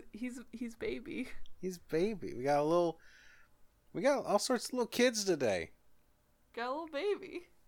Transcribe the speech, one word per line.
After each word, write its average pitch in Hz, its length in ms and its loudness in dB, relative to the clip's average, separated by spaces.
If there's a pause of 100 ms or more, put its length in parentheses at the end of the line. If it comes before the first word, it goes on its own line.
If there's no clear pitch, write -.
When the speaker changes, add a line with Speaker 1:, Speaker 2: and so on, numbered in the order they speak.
(120)
Speaker 1:
he's, 247 260 -8 (140)
he's 226 240 -10
baby. - 500 -6 (340)
Speaker 2:
He's 180 180 -6
baby. 165 560 -2
We 123 100 -6
got 143 160 4
a - 20 4
little, 165 380 4 (920)
we 151 80 -6
got 262 240 4
all 185 140 4
sorts - 300 0
of - 60 -6
little 247 120 0
kids 233 380 2
today. 120 480 2 (840)
Speaker 1:
Got 240 140 -4
a - 20 -4
little 311 160 -4
baby. 349 600 -4 (200)